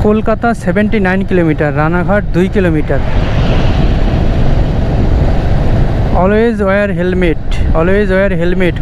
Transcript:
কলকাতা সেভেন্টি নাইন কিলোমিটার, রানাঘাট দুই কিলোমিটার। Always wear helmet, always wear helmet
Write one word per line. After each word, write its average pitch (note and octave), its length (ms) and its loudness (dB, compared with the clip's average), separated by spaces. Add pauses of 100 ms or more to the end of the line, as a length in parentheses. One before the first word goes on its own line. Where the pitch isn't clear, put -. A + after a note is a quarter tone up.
কলকাতা A3 500 0
সেভেন্টি G#3 460 -2
নাইন F#3+ 260 0
কিলোমিটার, D#3 520 0
রানাঘাট F3 460 0 (100)
দুই F3 140 0
কিলোমিটার। D#3+ 520 0 (3250)
Always G#3 440 0
wear G3 400 -2
helmet, F3+ 800 0
always F#3+ 320 0
wear F#3+ 320 0
helmet F3+ 400 0